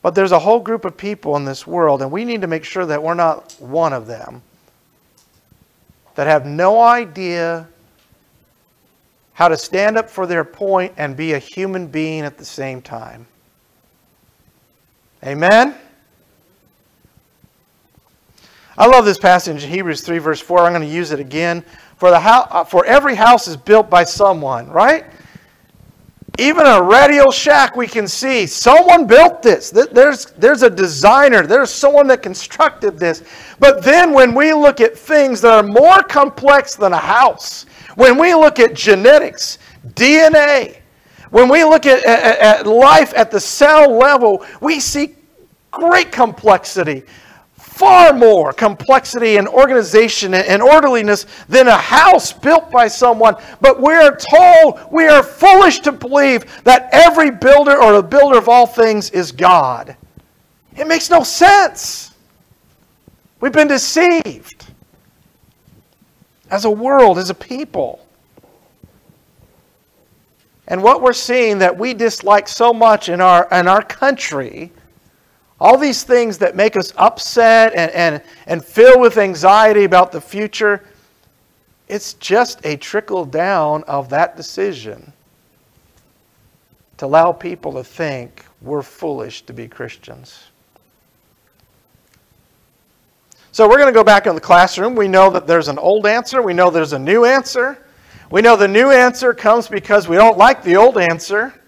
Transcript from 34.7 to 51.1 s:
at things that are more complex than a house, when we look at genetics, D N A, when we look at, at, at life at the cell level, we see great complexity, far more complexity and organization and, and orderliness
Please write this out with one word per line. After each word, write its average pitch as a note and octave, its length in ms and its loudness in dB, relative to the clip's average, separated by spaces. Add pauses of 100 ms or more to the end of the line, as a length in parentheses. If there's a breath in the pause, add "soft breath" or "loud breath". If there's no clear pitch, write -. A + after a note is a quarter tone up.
at A3+ 160 0
things C4+ 440 -2
that A3+ 120 4
are G#3 140 2
more D#4 340 4
complex C#4 760 -2
than G3 160 -2
a E3+ 60 -4
house, G3+ 680 -4 (300 loud breath)
when B3 220 4
we E4+ 160 0
look D4+ 260 2
at A#3 140 2
genetics, A3 840 0 (340 soft breath)
D C#4+ 260 2
N D#4 160 4
A, D4 440 0 (500 soft breath)
when B3 200 2
we D#4+ 140 4
look D#4 220 2
at, C4 180 2
at, A#3 360 0
at G#3+ 280 2
life C4+ 480 4
at A3+ 140 0
the G#3 100 -4
cell D4 520 2
level, A#3+ 520 0 (180 loud breath)
we D4 180 -6
see D4 360 -8 (560)
great F4 400 -2
complexity, F#3 920 -4 (520 soft breath)
far F4+ 580 4
more G#3 400 2
complexity A3+ 840 -2
and G3 100 -2
organization A3 880 0
and, F#3 120 -2
and G3 140 -2
orderliness B3 640 2 (240 loud breath)